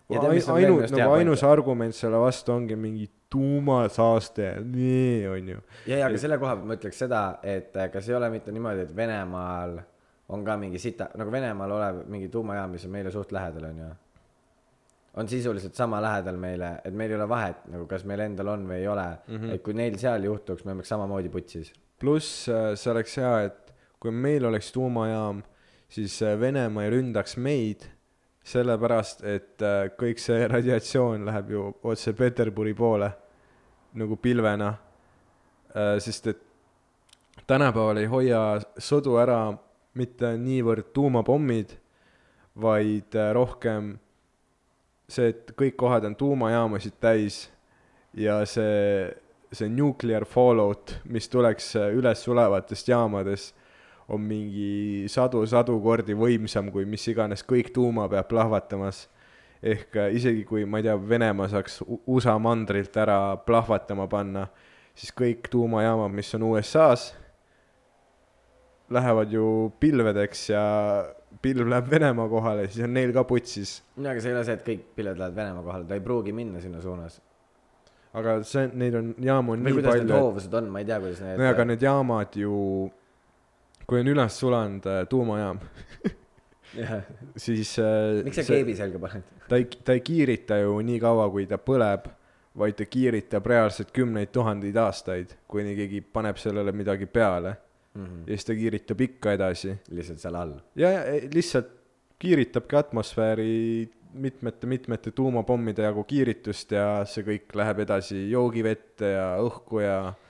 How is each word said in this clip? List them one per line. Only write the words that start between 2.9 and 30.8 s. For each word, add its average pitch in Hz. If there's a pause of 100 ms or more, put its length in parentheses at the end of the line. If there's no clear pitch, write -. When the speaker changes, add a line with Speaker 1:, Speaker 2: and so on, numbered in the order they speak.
Speaker 2:
tuumasaaste, 123 (160)
nii, 123
on 95
ju. 95 (240)
Speaker 1:
Ja, 131
ja, 139
aga 113
Speaker 2:
Et -
Speaker 1:
selle 147
koha 131
pealt 95
ma 113
ütleks 107
seda, 120 (240)
et, 95
äh, 95
kas 98
ei 123
ole 120
mitte 107
niimoodi, 107
et 78
Venemaal 90 (520)
on 101
ka 107
mingi 92
sita-, 104 (100)
nagu 107
Venemaal 104
olev 98
mingi 95
tuumajaam, 101
mis 87
on 95
meile 95
suht 101
lähedal, 80
on 80
ju. 80 (1300)
On 110
sisuliselt 113
sama 113
lähedal 101
meile, 90 (160)
et 92
meil 110
ei 107
ole 107
vahet, 110
nagu 87
kas 95
meil 101
endal 101
on 101
või 92
ei 98
ole. 98 (200)
Speaker 2:
Mhm. 110
Speaker 1:
Et -
kui 110
neil 113
seal 117
juhtuks, 101
me 98
oleks 92
samamoodi 98
putsis. 85 (240)
Speaker 2:
Pluss, 151
äh, 110
see 117
oleks 113
hea, 127 (120)
et - (260)
kui 117
meil 135
oleks 110
tuumajaam, 110 (520)
siis, 104
äh, 107
Venemaa 117
ei 107
ründaks 117
meid, 123 (580)
sellepärast, 117
et, 101
äh, 101 (100)
kõik 120
see 117
<laughs> 117
radiatsioon 120